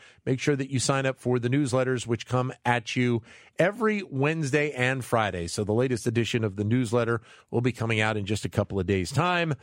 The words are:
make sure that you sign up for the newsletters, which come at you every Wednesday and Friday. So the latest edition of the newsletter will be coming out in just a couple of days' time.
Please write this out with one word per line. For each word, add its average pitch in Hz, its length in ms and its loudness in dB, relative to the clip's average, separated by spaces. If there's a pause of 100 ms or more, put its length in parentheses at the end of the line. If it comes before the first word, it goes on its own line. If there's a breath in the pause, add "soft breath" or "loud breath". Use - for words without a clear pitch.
(240 loud breath)
make 131 160 0
sure 147 160 2
that 135 140 -2
you 135 80 -2
sign 135 300 2
up 131 120 -2
for 123 200 0
the 120 100 0
newsletters, 127 560 0
which 117 220 -2
come 127 260 0 (100)
at 120 320 0
you 120 280 2 (340 loud breath)
every 208 460 2
Wednesday 147 720 0
and 127 300 0
Friday. 95 440 0
So 107 160 -4
the 101 100 0
latest 120 320 0
edition 117 380 0
of 98 140 -4
the 107 60 -2
newsletter 117 580 0 (280 loud breath)
will 120 120 0
be 123 100 0
coming 113 280 -2
out 107 160 2
in 101 120 -4
just 107 180 -2
a 95 40 -6
couple 98 300 -2
of 90 60 0
days' 92 260 0
time. 170 520 0